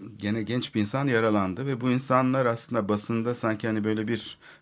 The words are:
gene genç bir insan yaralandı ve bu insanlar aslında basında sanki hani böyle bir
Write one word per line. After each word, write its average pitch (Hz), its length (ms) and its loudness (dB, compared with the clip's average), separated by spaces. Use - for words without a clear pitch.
gene 104 260 -2
genç 120 320 -4
bir 110 60 4
insan 135 260 0
yaralandı 110 600 2
ve 117 140 -4
bu 127 80 0
insanlar 131 560 2
aslında 113 440 0
basında 117 460 0
sanki 113 320 0
hani 110 160 0
böyle 110 240 0
bir 113 300 -4